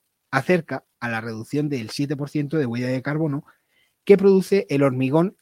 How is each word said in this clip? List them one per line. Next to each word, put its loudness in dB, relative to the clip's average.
acerca -2
a -6
la -4
reducción -6
del -6
siete -4
por -8
ciento -4
de 0
huella -4
de -2
carbono -4
que 8
produce 4
el 2
hormigón 0